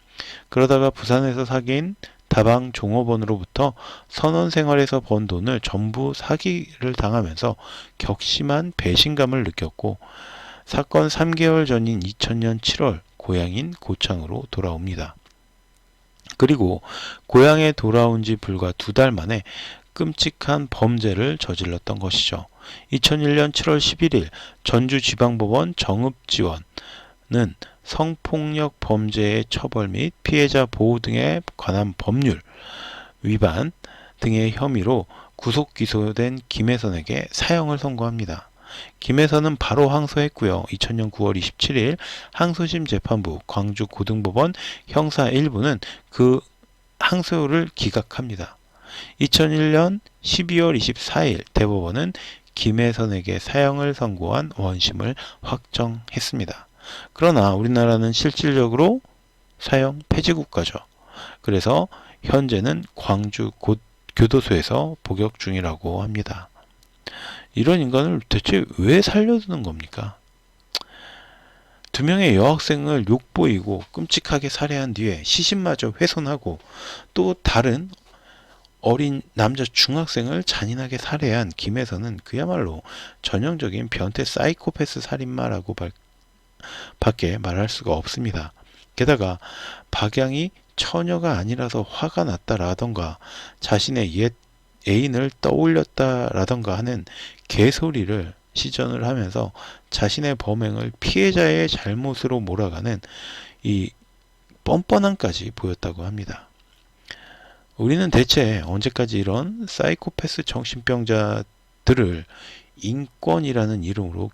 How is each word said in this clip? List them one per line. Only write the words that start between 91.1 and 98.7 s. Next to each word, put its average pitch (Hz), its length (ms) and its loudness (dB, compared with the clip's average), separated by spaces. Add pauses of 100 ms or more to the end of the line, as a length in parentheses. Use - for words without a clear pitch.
아니라서 117 440 -4
화가 - 420 -4
났다라던가 90 920 -4 (400)
자신의 104 560 0
옛 113 200 0 (520)
애인을 127 440 2 (100)
떠올렸다라던가 127 1400 0
하는 117 260 -4 (440)
개소리를 107 840 2 (220)
시전을 123 520 -4